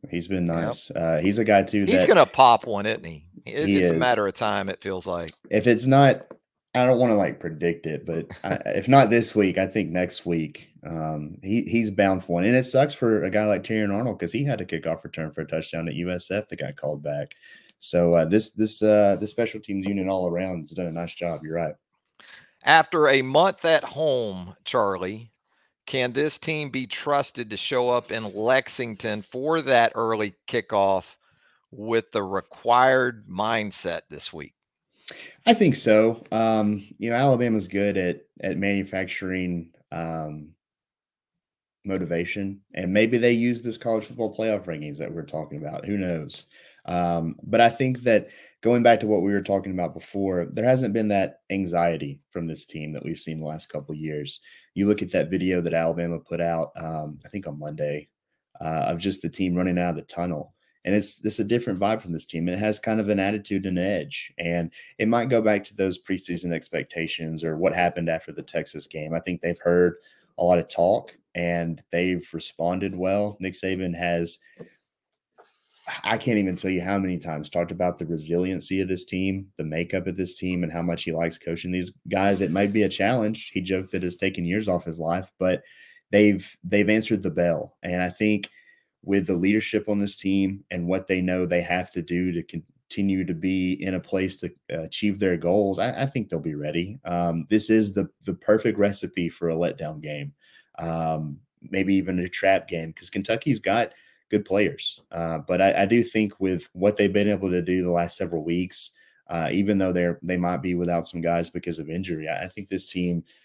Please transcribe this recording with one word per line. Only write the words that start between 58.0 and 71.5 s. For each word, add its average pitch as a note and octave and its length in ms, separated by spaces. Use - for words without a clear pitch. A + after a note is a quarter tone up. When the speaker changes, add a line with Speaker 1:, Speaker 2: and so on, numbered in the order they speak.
Speaker 2:
uh, D#2+ 280
of E2+ 100
just F#2 240
the E2+ 60
team F2+ 260
running F2+ 240
out F2 120
of D#2+ 60
the D2 60
tunnel. E2+ 520
And F#2+ 100
it's, - 300
it's A2 160
a G#2 40
different A2 340
vibe G#2+ 220
from F2 120
this D#2+ 120
team. E2+ 240
And F2+ 80
it G2+ 40
has G#2+ 180
kind A2 220
of G#2 100
an G2+ 100
attitude G2+ 460
and F#2 120
edge. F2 600
And E2+ 340
it G#2+ 100
might A#2 200
go A#2 140
back G#2 220
to - 120
those F#2+ 240
preseason F2 540
expectations D#2+ 920
or D#2 140
what E2 160
happened F2 340
after D#2+ 240
the D#2+ 100
Texas D#2 440
game. D#2 260
I E2 80
think F2+ 220
they've E2+ 160
heard F2 380
a F2 60
lot F2 140
of E2 100
talk F#2 460
and E2+ 480